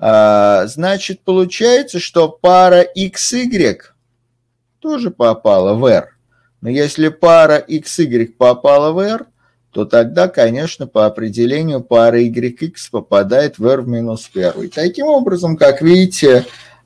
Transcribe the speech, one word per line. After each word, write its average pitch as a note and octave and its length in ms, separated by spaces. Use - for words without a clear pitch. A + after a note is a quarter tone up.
А, G#2 600
значит, F#3 540
получается, F#3+ 760
что E3+ 280
пара F3+ 540
X F#3+ 520
Y A#3 600
тоже C4+ 320
попала G#2+ 640
в B2 100
R. - 240
Но A#2 100
если D3 380
пара D#3+ 500
X - 420
Y A#2+ 380
попала C#3+ 540
в F3 80
R, A3 260
то G#2 140
тогда, A#2+ 420
конечно, C3+ 600
по G#2+ 180
определению A#2+ 760
пара A#2 380
Y A#2+ 300
X D#3+ 400
попадает G#2 720
в G#2+ 60
R C3 160
в B2 60
минус A#2 440
первый. F#2 360
Таким F3+ 400
образом, F#3 480
как C#3+ 260
видите, D#3+ 640